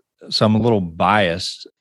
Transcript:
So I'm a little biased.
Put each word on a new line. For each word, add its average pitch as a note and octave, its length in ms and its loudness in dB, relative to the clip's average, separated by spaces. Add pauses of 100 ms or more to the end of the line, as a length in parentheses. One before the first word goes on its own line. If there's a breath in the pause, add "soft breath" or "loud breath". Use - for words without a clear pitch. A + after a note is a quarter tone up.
(300)
So - 160 0
I'm A2 100 4
a G#2+ 40 2
little A2 220 2
biased. F2+ 840 -2 (160)